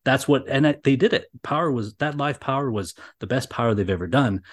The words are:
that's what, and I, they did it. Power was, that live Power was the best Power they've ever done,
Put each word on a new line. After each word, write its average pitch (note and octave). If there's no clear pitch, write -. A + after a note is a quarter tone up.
that's C3
what, C3+
and C#3
I, C#3+
they C3+
did F#3
it. -
Power D#3
was, G#2+
that D3
live C#3+
Power C3+
was G2+
the G#2
best B2
Power A#2
they've G2
ever F2+
done, G#2